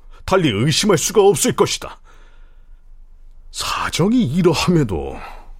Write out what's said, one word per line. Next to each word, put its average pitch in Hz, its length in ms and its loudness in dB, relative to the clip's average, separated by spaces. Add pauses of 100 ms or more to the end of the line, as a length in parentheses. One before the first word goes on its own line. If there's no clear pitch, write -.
(240)
달리 185 240 2
의심할 147 480 2
수가 202 260 2
없을 208 300 4
것이다. - 480 -4 (1500)
사정이 208 720 -2
이러함에도 143 960 0 (420)